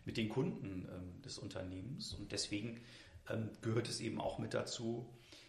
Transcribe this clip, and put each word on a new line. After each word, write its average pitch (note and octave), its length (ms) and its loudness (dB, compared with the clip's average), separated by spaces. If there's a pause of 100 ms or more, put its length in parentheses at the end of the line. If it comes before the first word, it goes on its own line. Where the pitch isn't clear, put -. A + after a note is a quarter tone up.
mit - 120 0
den A2 120 6
Kunden, G#2 600 2
ähm, F2+ 320 -6
des - 160 -6
Unternehmens. F#2+ 760 -4
Und G#2 180 -4
deswegen, G#2 500 0 (460)
ähm, A2+ 220 2 (100)
gehört A2+ 280 4
es - 120 0
eben A2 200 0
auch - 180 2
mit A2+ 140 0
dazu, A#2 640 0 (340)